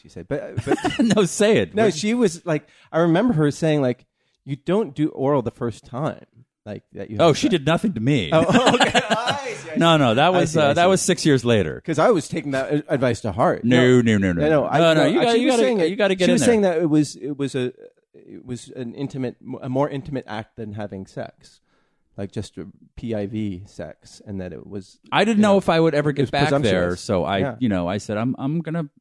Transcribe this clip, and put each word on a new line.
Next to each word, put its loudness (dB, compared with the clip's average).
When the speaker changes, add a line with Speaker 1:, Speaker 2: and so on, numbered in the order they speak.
Speaker 1:
she -20
said, -16
but, -8
but -2
Speaker 2:
<laughs> 2
No, 4
say 2
it. -2
Speaker 1:
No, 2
Speaker 2:
What 0
Speaker 1:
she -2
was -2
like, -4
I -2
remember 4
her 2
saying, 0
like, -2
"You -8
don't -2
do -2
oral 0
the -6
first -8
time." -8
Like -12
that -14
you -10
Speaker 2:
Oh, 6
Speaker 1:
have 4
Speaker 2:
she 0
Speaker 1:
sex. 0
Speaker 2:
did 0
nothing 0
to -6
me. 0
Speaker 1:
Oh, 4
<laughs> 4
okay. 2
Speaker 2:
<laughs> 0
Speaker 1:
I -4
see, -16
I -12
see. -4
Speaker 2:
No, 6
no, 2
that 4
Speaker 1:
I 4
Speaker 2:
was, 0
Speaker 1:
see, 0
I 4
Speaker 2:
uh, 0
that 2
Speaker 1:
see. 4
Speaker 2:
was 2
six -2
years 4
later. 0
Speaker 1:
'Cause -4
I 4
was 0
taking -6
that -4
a-, -2
advice 0
to -6
heart. 0
Speaker 2:
No, 6
Speaker 1:
No. 2
Speaker 2:
no, 2
no, 2
no. -2
Speaker 1:
No, 2
no, -2
I, 0
Speaker 2:
No, 4
no, 4
Speaker 1:
no, 4
Speaker 2:
you 0
Speaker 1:
I, 2
Speaker 2:
gotta, 2
Speaker 1:
she 0
Speaker 2:
you 0
Speaker 1:
was 2
Speaker 2:
gotta, 2
Speaker 1:
saying 0
that, 0
Speaker 2:
you -6
gotta 0
get 0
Speaker 1:
she 4
Speaker 2:
in 4
Speaker 1:
was 2
Speaker 2:
there. 0
Speaker 1:
saying 4
that 2
it 2
was, 0
it -8
was -4
a, -4
it -20
was -12
an -12
intimate, -8
a -10
more 0
intimate -8
act -12
than -12
having -10
sex, -18
like -10
just -12
a -14
P -10
I -4
V -8
sex, -18
and -10
that -10
it -16
was, -16
Speaker 2:
I 2
didn't 2
Speaker 1:
you 6
Speaker 2:
know 4
Speaker 1:
know, 4
Speaker 2:
if 0
I 4
would 2
ever 2
Speaker 1:
it 0
Speaker 2:
get 0
Speaker 1:
was 0
Speaker 2:
back 0
there, 2
Speaker 1:
presumptuous. 0
Speaker 2:
so 0
I, 0
Speaker 1:
Yeah. -2
Speaker 2:
you 0
know, 0
I -4
said, -6
"I'm, -2
I'm -4
gonna, -6